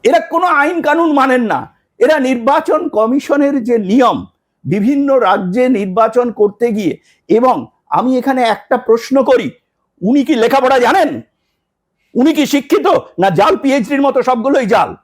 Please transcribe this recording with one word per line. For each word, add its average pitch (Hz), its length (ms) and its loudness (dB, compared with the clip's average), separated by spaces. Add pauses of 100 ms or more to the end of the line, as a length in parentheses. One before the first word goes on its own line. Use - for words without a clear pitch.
এরা 277 160 2
কোনো 330 280 -4
আইন 311 340 0
কানুন 302 320 0
মানেন 262 300 0
না। 143 320 -6 (220)
এরা 294 220 2
নির্বাচন 285 680 -2
কমিশনের 277 760 0
যে 233 140 0
নিয়ম, 220 480 0 (380)
বিভিন্ন 269 520 0
রাজ্যে 208 540 0
নির্বাচন 220 640 0
করতে 214 400 -2
গিয়ে, 196 260 -4 (300)
এবং 214 400 0 (220)
আমি 240 280 0
এখানে 254 240 -2
একটা 233 360 -2
প্রশ্ন 240 460 0
করি, 233 280 0 (500)
উনি 254 220 0
কি 302 120 0
লেখাপড়া 269 440 2
জানেন? 269 420 0 (920)
উনি 294 200 2
কি 277 120 0
শিক্ষিত? 285 420 0 (320)
না 190 100 4
জাল 196 280 2
পিএইচডির 269 440 -2
মতো 269 200 0
সবগুলোই 254 440 0
জাল? 190 380 0